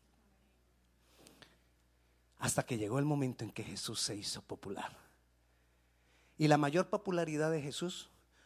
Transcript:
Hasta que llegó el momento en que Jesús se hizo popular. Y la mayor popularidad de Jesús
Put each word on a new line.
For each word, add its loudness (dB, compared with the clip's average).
Hasta 0
que -4
llegó 0
el 2
momento 0
en -6
que -8
Jesús -6
se -4
hizo -6
popular. -10
Y 6
la 10
mayor 2
popularidad 0
de 0
Jesús -6